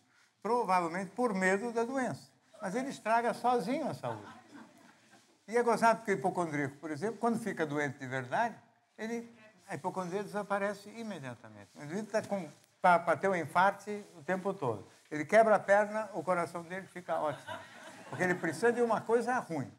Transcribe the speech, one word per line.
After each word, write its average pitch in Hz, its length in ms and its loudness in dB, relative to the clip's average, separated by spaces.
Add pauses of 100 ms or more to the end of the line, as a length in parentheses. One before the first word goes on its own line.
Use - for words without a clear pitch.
(400)
provavelmente 185 720 0
por 247 240 0
medo 196 380 2
da 233 120 0
doença. 240 460 -4 (320)
Mas 196 140 -4
ele 262 140 -2
estraga 226 440 0
sozinho 247 560 0
a 147 40 -6
saúde. 110 440 -8 (1080)
E 208 80 0
é 240 60 6
gozado 226 360 4
porque 208 140 -2
o - 20 2
hipocondríaco, 151 600 -2
por 160 140 -10
exemplo, 180 280 -4
quando 233 220 0
fica 185 260 -4
doente 143 320 -2
de 135 80 -12
verdade, 135 480 -2 (420)
ele, 233 380 -8 (320)
a 190 80 -10
hipocondria 180 480 -4
desaparece 202 680 -4
imediatamente. 135 840 -12
O - 80 -18
indivíduo 175 280 -6
tá - 120 0
com, 170 280 -6 (320)
pra, - 160 8
pra 170 180 2
ter 196 120 2
um 196 60 2
infarte 196 680 0 (120)
o 160 60 -18
tempo 185 300 -2
todo. 117 340 -4 (240)
Ele 151 140 -4
quebra 214 320 8
a - 20 6
perna, 208 540 2
o 185 100 -4
coração 170 400 -2
dele 175 240 -10
fica 175 320 -6
ótimo. 147 400 -4 (520)
Porque 139 120 -4
ele 180 120 4
precisa 180 380 2
de 233 100 0
uma 226 180 2
coisa 240 380 2
ruim. 147 400 -4